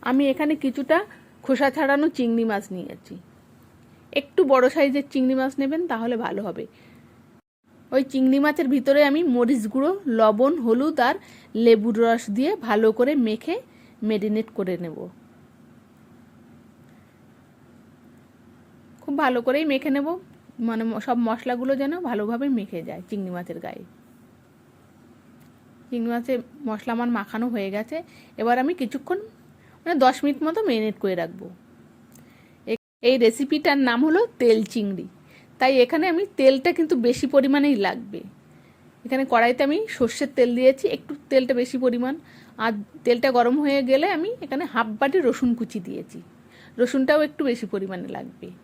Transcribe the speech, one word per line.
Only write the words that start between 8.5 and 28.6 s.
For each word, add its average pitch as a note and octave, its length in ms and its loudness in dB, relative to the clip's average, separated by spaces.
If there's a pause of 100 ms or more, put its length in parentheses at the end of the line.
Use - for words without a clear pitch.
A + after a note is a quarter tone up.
ভিতরে C#4 420 4
আমি D4 120 2 (140)
মরিচ A#3+ 320 2
গুঁড়ো, C4+ 240 0 (280)
লবণ, A3 400 4
হলুদ B3+ 400 0
আর B3+ 160 2 (400)
লেবুর A3+ 460 4
রস A#3 300 2
দিয়ে B3+ 200 0 (160)
ভালো A3 240 2
করে B3 200 2 (160)
মেখে A3 280 -4 (480)
ম্যারিনেট G#3+ 440 -2 (100)
করে F#3 260 -4
নেব। E3 140 -10 (4000)
খুব D4 180 -8
ভালো B3+ 240 2
করেই C#4 240 0
মেখে C#4 300 0
নেব, C#4+ 120 -2 (640)
মানে A3+ 140 -4
ম-, A3 220 -4
সব A#3+ 120 0 (100)
মশলাগুলো B3 540 -2
যেন C#4 120 -2 (160)
ভালোভাবে A#3 380 -4 (100)
মেখে F#3 300 -6
যায় F3 220 -12
চিংড়ি F#3+ 260 -8
মাছের F3 240 -10
গায়ে। - 240 -12 (2000)
চিংড়ি A#3 240 -6
মাছের A#3+ 260 -4 (260)
মশলা G#3+ 280 -6
আমার A#3+ 240 -4
মাখানো G#3+ 360 -6
হয়ে G3 220 -4
গেছে। A3+ 220 -8 (400)
এবার A#3 260 2